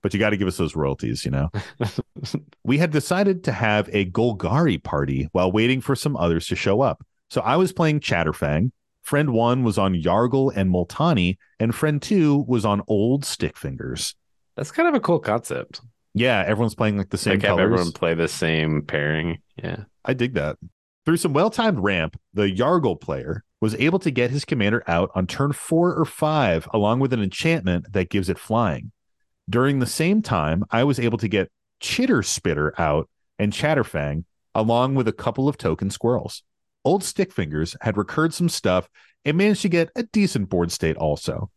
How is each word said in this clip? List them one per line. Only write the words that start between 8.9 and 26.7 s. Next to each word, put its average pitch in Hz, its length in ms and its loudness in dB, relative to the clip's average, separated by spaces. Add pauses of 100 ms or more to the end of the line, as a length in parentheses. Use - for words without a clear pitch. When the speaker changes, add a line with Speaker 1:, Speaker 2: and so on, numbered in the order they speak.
Speaker 1:
Friend 147 320 0
one 120 300 2
was 110 140 2
on 95 160 2
Yargle 113 600 2
and 95 160 2
Multani, 92 680 0 (220)
and 117 160 0
friend 151 260 0
two 147 460 2
was 117 180 0
on 101 220 2
Old 113 380 0
Stick - 320 -6
Fingers." - 580 -8 (400)
Speaker 2:
That's - 160 -8
kind 330 160 2
of 320 60 2
a 254 60 2
cool 170 200 2
concept. - 600 -4 (320)
Speaker 1:
Yeah, 113 320 2
everyone's 107 300 0
playing, 107 220 0
like, 95 120 -4
the 95 80 -4
same 101 160 0
Speaker 2:
Like, 98 80 2
have 104 160 2
Speaker 1:
colors. 95 60 4
Speaker 2:
everyone 90 280 2
play 82 220 0
the 82 140 2
same 78 560 0
pairing. 78 560 -2 (220)
Yeah. 90 240 -10 (200)
Speaker 1:
I 139 80 0
dig 131 220 -2
that. 76 220 -2 (480)
Through 165 120 2
some 160 160 -2
well-timed 208 460 2
ramp, 90 400 0 (160)
the 101 160 2
Yargle 123 500 0
player 76 420 -6 (180)
was 110 140 0
able 165 220 0
to 165 140 -2
get 123 180 0
his 139 160 -4
commander 113 400 0
out 85 300 2
on 92 100 0
turn 143 280 -2
four 170 420 0
or 160 100 0
five, 139 680 2